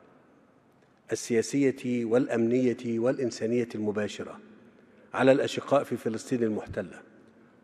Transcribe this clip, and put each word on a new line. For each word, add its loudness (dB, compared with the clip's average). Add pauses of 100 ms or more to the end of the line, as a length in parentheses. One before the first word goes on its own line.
(1120)
السياسية 0
والأمنية 2
والإنسانية 0
المباشرة -4 (760)
على 6
الأشقاء 2
في -6
فلسطين -2
المحتلة، -4 (640)